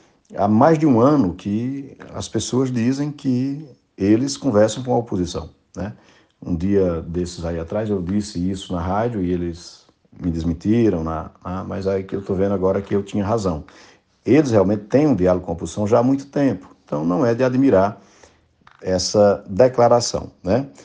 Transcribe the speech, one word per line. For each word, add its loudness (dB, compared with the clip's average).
há 0
mais 4
de 0
um 6
ano 4
que -6
as -10
pessoas -2
dizem -2
que -4
eles 2
conversam 2
com -4
a 2
oposição, -4
né? -8
Um -4
dia 0
desses -6
aí -4
atrás -6
eu -2
disse -4
isso -8
na -2
rádio -2
e 0
eles -8
me -2
desmentiram, 0
na, -6
na, -8
mas -6
aí -2
que -14
eu -4
tô -4
vendo 0
agora 0
que -6
eu 0
tinha -4
razão. -2
Eles 4
realmente 2
têm 2
um 4
diálogo 0
com -6
a -4
oposição -6
já 4
há 2
muito 0
tempo, -2
então -6
não 0
é 2
de 0
admirar 2
essa 2
declaração, 2
né? -2